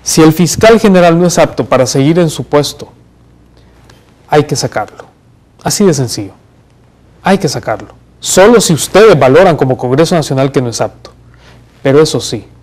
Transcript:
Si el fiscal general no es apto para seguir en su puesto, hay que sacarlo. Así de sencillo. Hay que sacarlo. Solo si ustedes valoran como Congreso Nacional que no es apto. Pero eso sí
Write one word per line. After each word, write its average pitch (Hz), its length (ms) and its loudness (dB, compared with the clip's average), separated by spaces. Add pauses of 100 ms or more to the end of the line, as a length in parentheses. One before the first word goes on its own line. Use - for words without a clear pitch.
Si - 220 0
el 156 100 4
fiscal 214 460 2
general 175 400 2
no 180 80 0
es 170 100 -2
apto 147 280 -2
para 127 200 0
seguir 143 320 0
en 170 140 0
su 131 140 -10
puesto, - 420 -4 (1400)
hay 151 180 0
que - 100 -6
sacarlo. 120 500 -8 (560)
Así 175 240 -2
de 180 80 2
sencillo. 113 380 -6 (920)
Hay 190 160 0
que 175 100 -4
sacarlo. 113 420 -8 (300)
Solo 214 400 4
si 180 140 0
ustedes 185 460 2
valoran 147 360 4
como 131 220 -2
Congreso 139 380 -2
Nacional 135 360 -2
que 135 120 -2
no 120 60 -6
es 110 120 -8
apto. - 300 -10 (720)
Pero 139 180 2
eso 151 180 -2
sí 110 280 -10 (160)